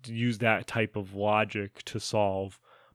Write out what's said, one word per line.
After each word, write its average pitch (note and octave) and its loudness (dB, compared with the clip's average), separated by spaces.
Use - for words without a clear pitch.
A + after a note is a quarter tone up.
use A#2 -2
that A2 2
type A2 -2
of G2 -8
logic G#2 0
to - -6
solve G2 0